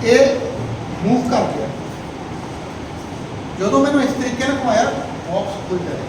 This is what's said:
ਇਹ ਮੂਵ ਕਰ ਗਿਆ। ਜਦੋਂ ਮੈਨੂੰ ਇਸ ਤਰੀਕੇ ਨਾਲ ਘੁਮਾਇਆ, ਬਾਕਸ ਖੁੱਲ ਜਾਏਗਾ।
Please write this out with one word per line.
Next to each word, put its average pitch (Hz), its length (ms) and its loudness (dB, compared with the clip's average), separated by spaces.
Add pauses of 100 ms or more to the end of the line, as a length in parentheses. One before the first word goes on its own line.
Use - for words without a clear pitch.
ਇਹ 269 320 8 (680)
ਮੂਵ 247 260 2
ਕਰ 247 100 2
ਗਿਆ। - 260 -2 (1900)
ਜਦੋਂ 233 200 4
ਮੈਨੂੰ 277 220 6
ਇਸ - 80 4
ਤਰੀਕੇ 247 380 0
ਨਾਲ 277 80 0
ਘੁਮਾਇਆ, 240 280 4 (480)
ਬਾਕਸ 185 360 -4
ਖੁੱਲ 180 100 -2
ਜਾਏਗਾ। 147 300 -6